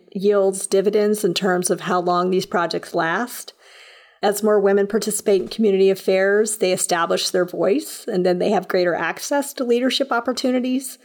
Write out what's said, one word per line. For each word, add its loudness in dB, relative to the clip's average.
yields 2
dividends 2
in 2
terms 0
of -2
how -2
long 0
these 0
projects -4
last. -4
As 0
more 4
women 4
participate 0
in -6
community 2
affairs, 2
they 0
establish 0
their 0
voice, -2
and 0
then 2
they 0
have 0
greater 0
access -4
to -6
leadership 0
opportunities, -2